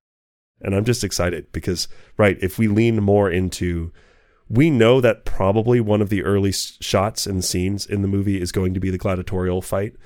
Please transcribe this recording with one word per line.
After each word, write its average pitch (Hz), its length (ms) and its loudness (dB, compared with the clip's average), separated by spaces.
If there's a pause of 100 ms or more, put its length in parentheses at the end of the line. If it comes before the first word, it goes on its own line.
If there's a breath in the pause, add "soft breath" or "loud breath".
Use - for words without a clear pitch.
(600)
And 98 140 -4
I'm 101 120 0
just 120 180 0
excited 90 480 -4
because, 87 360 -6 (300 soft breath)
right, 101 240 2
if 92 160 -4
we 113 100 2
lean 110 360 2
more 101 260 4
into, 87 640 -4 (560 soft breath)
we 139 220 4
know 123 280 6
that 117 260 2
probably 110 540 2
one 107 220 2
of 98 80 0
the 98 140 0
early 101 260 0
s-, - 320 -6
shots - 460 -2
and 95 180 -4
scenes 95 400 -2
in 104 160 -4
the 98 60 0
movie 98 340 0
is 87 100 -6
going 92 220 0
to 92 60 -2
be 92 100 -2
the 92 80 -2
gladiatorial 92 640 -2
fight 98 320 -4 (120)